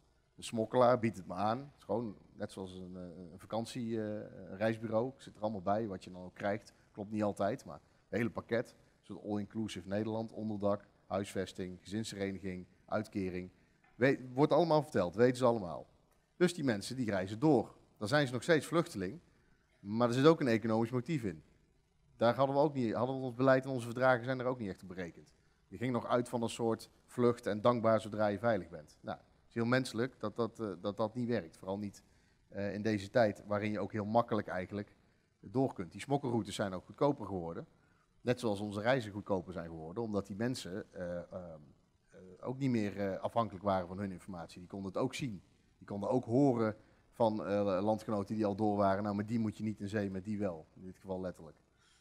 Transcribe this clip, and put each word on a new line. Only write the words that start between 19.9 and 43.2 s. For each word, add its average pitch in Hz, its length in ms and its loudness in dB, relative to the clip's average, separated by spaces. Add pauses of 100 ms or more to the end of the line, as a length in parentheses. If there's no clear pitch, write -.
er 117 60 0
zit 135 120 6
ook 160 140 8
een 139 80 0
economisch 113 420 2
motief 127 340 -2
in. 82 180 -6 (720)
Daar 117 180 6
hadden 135 220 2
we 143 60 6
ook 151 120 2
niet, 117 200 0
hadden 127 220 0
we 131 60 -6
ons 127 120 -4
beleid 131 300 6
en 135 60 -6
onze 120 160 -2
verdragen 123 380 4
zijn 127 160 -2
er 120 60 -2
ook 127 120 -2
niet 104 100 -6
echt - 140 -8
op 92 60 -14
berekend. 85 460 -10 (340)
Je 98 80 -16
ging 123 160 -2
nog 113 140 0
uit 123 220 2
van 117 140 -2
een 110 60 0
soort 113 420 -2 (160)
vlucht 120 400 2
en 104 140 -2
dankbaar 113 400 4
zodra 107 260 0
je 101 120 2
veilig 98 300 0
bent. 78 320 -16
Nou, 101 180 -8
het - 300 -20
is - 60 -16
heel 117 100 0
menselijk 127 560 0
dat 104 160 -6
dat, 113 240 -2
eh, 107 100 -4 (100)
dat, 101 160 -4
dat 110 180 -2
niet 120 140 -4
werkt. 101 280 -2
Vooral 95 220 -4
niet, 104 240 -8 (460)
eh, 98 260 -6
in 104 80 -4
deze 101 280 0
tijd, 110 360 4
waarin 104 260 0
je 98 80 -2
ook 98 120 -6
heel 107 120 -2
makkelijk 113 440 2
eigenlijk 92 480 -6 (440)
door 120 320 -2
kunt. 85 200 -10
Die 104 80 -12
smokkelroutes 120 540 -2
zijn 101 180 -2
ook 90 120 -8
goedkoper 143 420 0
geworden. 90 400 -6 (540)
Net 131 200 0
zoals 104 200 -2
onze 104 200 -4
reizen 113 320 0
goedkoper 92 400 -4
zijn 85 160 -8
geworden, 82 340 -8
omdat 101 240 -2
die 98 100 -10
mensen, 110 560 -6
eh, 87 240 -6
ehm, 85 440 -12 (500)
eh, 92 80 -20 (220)
ook 131 180 -8
niet 135 120 0
meer, 104 280 0
eh, 98 220 -2